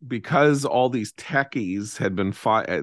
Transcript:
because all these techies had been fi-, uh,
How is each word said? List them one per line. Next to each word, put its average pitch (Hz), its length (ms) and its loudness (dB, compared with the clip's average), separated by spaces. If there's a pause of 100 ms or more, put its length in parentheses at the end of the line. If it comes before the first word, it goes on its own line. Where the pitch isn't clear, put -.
because 139 600 2
all 127 240 2
these 117 240 -4
techies 107 840 -4
had 95 180 -2
been 95 180 0
fi-, 110 320 0
uh, 85 180 -2